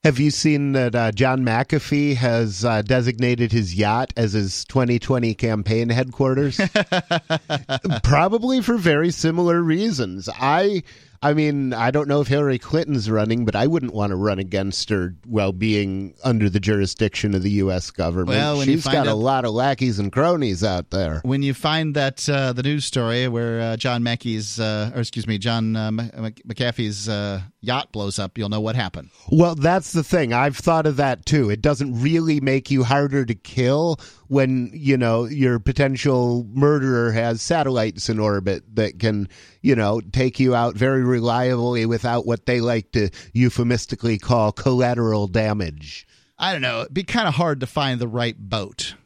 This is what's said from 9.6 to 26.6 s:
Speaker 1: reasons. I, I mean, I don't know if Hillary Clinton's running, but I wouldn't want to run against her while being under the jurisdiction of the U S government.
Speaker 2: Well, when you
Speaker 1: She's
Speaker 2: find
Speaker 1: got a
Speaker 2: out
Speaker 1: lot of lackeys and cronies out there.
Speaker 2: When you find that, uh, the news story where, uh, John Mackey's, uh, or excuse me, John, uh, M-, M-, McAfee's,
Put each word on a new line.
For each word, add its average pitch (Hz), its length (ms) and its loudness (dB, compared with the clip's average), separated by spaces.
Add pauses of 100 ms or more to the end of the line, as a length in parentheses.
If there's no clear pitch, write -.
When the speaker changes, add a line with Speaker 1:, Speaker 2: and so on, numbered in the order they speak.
Speaker 1:
reasons. 147 680 -2
I, 165 540 2 (400)
I 147 100 4
mean, 143 400 0
I 117 180 2
don't 143 160 0
know 147 140 2
if 139 80 0
Hillary 139 300 2
Clinton's 143 520 -2
running, 110 360 2
but 104 100 0
I 117 100 4
wouldn't 147 280 0
want 104 160 -2
to 92 60 -2
run 98 220 0
against 98 520 -4
her 90 240 0 (120)
while 104 260 0
being 98 600 -2 (100)
under 107 280 2
the 101 100 2
jurisdiction 101 760 0
of 92 80 0
the 101 100 0
U 95 200 2
S 90 180 -4
government. 87 460 -2
Speaker 2:
Well, 147 220 0
when 135 100 0
you 139 60 4
Speaker 1:
She's 156 100 -2
Speaker 2:
find 135 120 0
Speaker 1:
got 131 100 2
a 110 60 0
Speaker 2:
out 107 60 0
Speaker 1:
lot 127 280 0
of 110 80 -2
lackeys 127 440 0
and 101 140 -4
cronies 135 500 0
out 92 280 -2
there. 80 340 -2
Speaker 2:
When 135 180 0
you 139 120 0
find 156 420 -2
that, 135 320 -2
uh, 135 240 0
the 123 100 -4
news 143 220 -2
story 123 440 0
where, 117 340 -2
uh, 113 160 -2
John 120 240 -2
Mackey's, 113 580 -4
uh, 107 340 -2
or 127 60 -4
excuse 113 260 -6
me, 107 120 -2
John, 110 380 0
uh, 110 100 -2
M-, 107 140 -4
M-, 113 340 -10 (120)
McAfee's, 110 640 -4